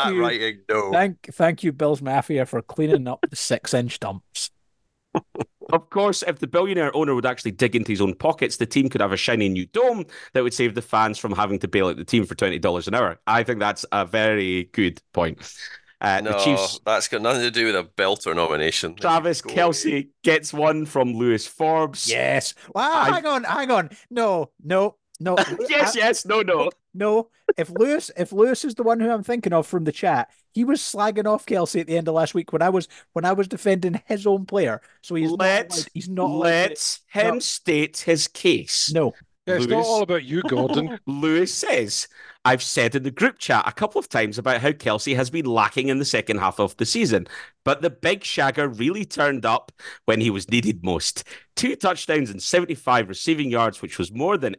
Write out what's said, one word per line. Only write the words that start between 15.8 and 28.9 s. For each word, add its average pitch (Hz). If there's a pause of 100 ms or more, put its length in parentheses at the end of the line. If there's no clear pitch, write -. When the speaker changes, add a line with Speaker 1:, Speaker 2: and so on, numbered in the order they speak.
Speaker 3:
Uh, 98
the 107
Speaker 1:
No, 101
Speaker 3:
Chiefs 95
Speaker 1:
that's 104
got 110
nothing 120
to 120
do 113
with 101
a 90
belter 95
nomination. 80
There 101
Speaker 3:
Travis 165
Speaker 1:
you -
go. 175
Speaker 3:
Kelce 143 (120)
gets 160
one 156
from 131
Lewis 117
Forbes. 160
Speaker 2:
Yes. 131 (200)
Wow, 254
Speaker 3:
I've 311
Speaker 2:
hang 330
on, 269
hang 262
on. 180 (200)
No, 202 (100)
no, 190 (240)
no. 180 (140)
Speaker 3:
<laughs> 220
Yes, 277
Speaker 2:
I 233
Speaker 3:
yes, 220
no, 214
no. 175 (240)
Speaker 2:
No, 214 (280)
if 160
Lewis, 262
if 175
Lewis 233
is 262
the 233
one 233